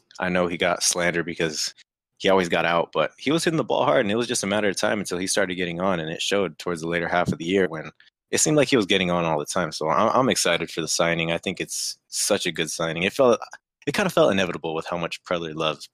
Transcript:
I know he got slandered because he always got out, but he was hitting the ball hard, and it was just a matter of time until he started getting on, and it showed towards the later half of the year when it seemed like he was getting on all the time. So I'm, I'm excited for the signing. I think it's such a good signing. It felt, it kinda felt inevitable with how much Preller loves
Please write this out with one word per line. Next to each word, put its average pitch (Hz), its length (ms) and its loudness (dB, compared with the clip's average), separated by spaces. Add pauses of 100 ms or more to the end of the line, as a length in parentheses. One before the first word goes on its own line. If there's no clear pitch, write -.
(200)
I 90 100 -2
know 90 180 2
he 85 100 -6
got 87 240 0
slandered 87 440 0
because 80 500 -4 (420)
he 98 120 0
always 92 200 4
got 82 160 2
out, 85 260 2
but 78 280 0
he - 100 -4
was 165 140 2
hitting 160 140 0
the 131 60 2
ball 127 220 0
hard, 143 160 4
and 101 100 0
it 107 40 0
was 120 120 0
just 120 140 -2
a 101 60 -2
matter 104 200 2
of 92 80 0
time 107 240 0
until 90 200 -4
he 95 80 -4
started 92 260 0
getting 87 260 -4
on, 92 200 0
and 80 100 -6
it 82 100 -6
showed 95 380 -2
towards 85 240 -4
the 82 60 -6
later 85 200 -2
half 87 240 2
of 80 60 -4
the 82 80 -10
year 92 240 2
when 78 220 -10 (400)
it 107 80 2
seemed 156 180 2
like 139 120 4
he 139 60 4
was 104 120 4
getting 92 240 2
on 87 120 2
all 80 140 0
the 73 80 -4
time. 82 260 -2
So 78 160 -4
I'm, 85 220 4
I'm 123 200 4
excited 85 420 0
for 85 100 -6
the 78 60 -4
signing. 85 440 0
I 85 60 0
think 90 240 -6
it's - 460 -8
such - 400 0
a 85 40 -2
good 80 200 -4
signing. 82 320 -4
It 101 100 0
felt, 123 260 4 (460)
it 147 80 -2
kinda 196 160 0
felt 151 220 4
inevitable 85 420 -2
with 80 140 -6
how 87 100 -4
much 82 260 -6
Preller 85 300 -4
loves 78 400 -4